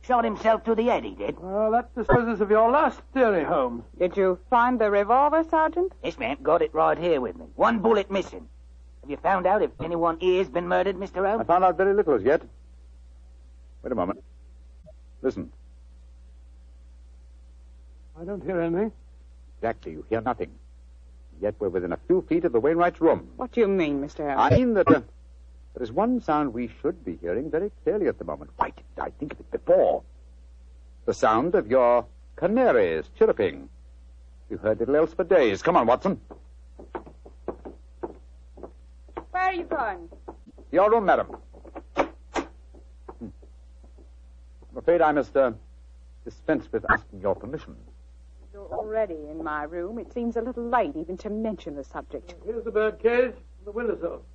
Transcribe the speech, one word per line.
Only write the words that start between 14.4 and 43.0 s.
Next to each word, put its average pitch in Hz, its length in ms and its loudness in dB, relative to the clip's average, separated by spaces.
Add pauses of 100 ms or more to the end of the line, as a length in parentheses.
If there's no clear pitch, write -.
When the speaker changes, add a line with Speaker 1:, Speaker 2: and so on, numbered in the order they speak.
Speaker 4:
Listen. - 280 -4 (2750)
Speaker 2:
I 170 40 -12
don't 185 200 -8
hear 185 160 -2
anything. 170 320 -2 (640)
Speaker 4:
Exactly, 110 340 -6
you 76 180 -14
hear 113 100 0
nothing. 113 300 -6 (880)
Yet 104 180 -4
we're 98 120 -2
within 87 220 -4
a 82 140 -6
few 180 220 4
feet 170 160 0
of 160 80 0
the 117 80 4
Wainwright's 165 400 0
room. 143 360 2
Speaker 3:
What 254 160 -10
do - 80 -2
you 208 80 4
mean, 156 340 0
Mister 147 260 -8
Holmes? 143 240 2
Speaker 4:
I - 40 6
mean 240 180 2
that, 190 140 2
uh... 277 120 6 (720)
There - 80 -8
is 113 80 -8
one 220 300 0
sound 151 340 0
we 117 160 -6 (100)
should - 240 -4
be 82 160 -8
hearing 107 300 -4
very 190 220 -4 (100)
clearly 190 240 0
at 117 120 -2
the - 60 -12
moment. 73 320 -10
Why - 140 -2
didn't - 140 -20 (220)
I - 120 -8
think 151 140 -8
of - 80 -16
it - 100 -20
before? - 540 2 (1000)
The 113 80 -2
sound 123 440 2
of 160 120 0
your 120 380 4 (320)
canaries 139 680 2 (120)
chirruping. 87 480 2 (840)
We've 98 120 -10
heard 107 180 0
little 117 160 -2
else 156 180 2
for 190 120 -4
days. 139 380 4
Come 160 140 2
on, 123 120 4
Watson. 127 320 0 (3000)
Speaker 3:
Where 359 100 -2
are 370 100 2
you 339 120 -6
going? 208 440 -6 (640)
Speaker 4:
Your 202 200 4
room, 226 160 4
madam. 127 300 2 (600)
Hmm. - 1300 -10 (1400)